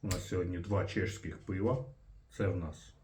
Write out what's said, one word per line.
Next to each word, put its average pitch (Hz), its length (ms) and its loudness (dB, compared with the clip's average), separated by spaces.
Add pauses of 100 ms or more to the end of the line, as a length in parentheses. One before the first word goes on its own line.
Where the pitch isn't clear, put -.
У - 40 -2
нас 95 220 0
сьогодні 90 300 0
два 95 260 2
чешських 87 540 -2
пива. 107 460 0 (460)
Це 101 180 2
в 90 80 2
нас 80 360 -6 (120)